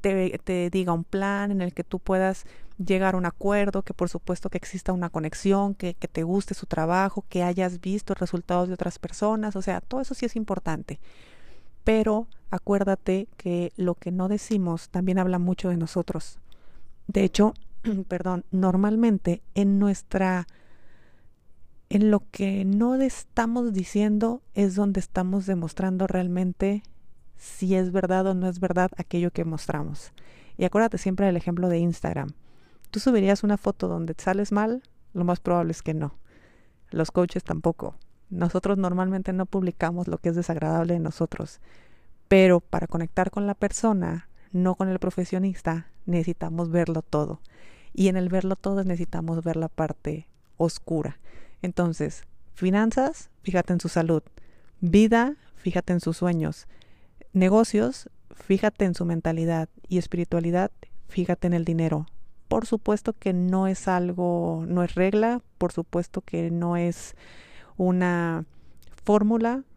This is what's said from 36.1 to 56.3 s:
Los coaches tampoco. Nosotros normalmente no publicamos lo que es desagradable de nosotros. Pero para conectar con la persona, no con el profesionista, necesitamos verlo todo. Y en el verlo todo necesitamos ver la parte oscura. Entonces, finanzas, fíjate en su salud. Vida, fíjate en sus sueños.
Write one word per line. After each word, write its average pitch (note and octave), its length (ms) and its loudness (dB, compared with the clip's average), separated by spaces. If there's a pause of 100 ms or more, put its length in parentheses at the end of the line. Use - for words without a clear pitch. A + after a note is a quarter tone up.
Los D#3+ 200 0
coaches F3+ 340 0
tampoco. - 520 -2 (340)
Nosotros F3+ 460 0
normalmente F#3 560 0
no F#3 140 -2
publicamos F3 600 -2
lo E3 100 -4
que E3+ 120 0
es E3 60 0
desagradable E3 580 0
de E3+ 60 0
nosotros. D#3+ 600 -4 (680)
Pero F#3 320 8
para E3+ 260 -4
conectar F3 440 0
con G3+ 160 -4
la G3+ 80 -2
persona, F#3 720 0 (240)
no F3+ 220 2
con F#3+ 140 0
el F#3 100 0
profesionista, F#3 880 -2 (200)
necesitamos E3+ 640 -2
verlo D#3+ 320 2
todo. D3+ 380 -2 (520)
Y F#3+ 160 4
en F#3 80 2
el F3+ 120 0
verlo F#3+ 280 0
todo G3 280 -2
necesitamos E3 600 -2
ver E3 120 0
la D#3+ 120 -2
parte D3+ 580 -4 (300)
oscura. D#3+ 640 -2 (440)
Entonces, E3+ 600 -2 (300)
finanzas, A3+ 760 2 (120)
fíjate F3+ 320 0
en F3 60 2
su - 80 -4
salud. E3 340 2 (580)
Vida, A3 560 6 (180)
fíjate F3+ 380 -2
en F3 80 2
sus E3 160 -2
sueños. E3 500 -2 (680)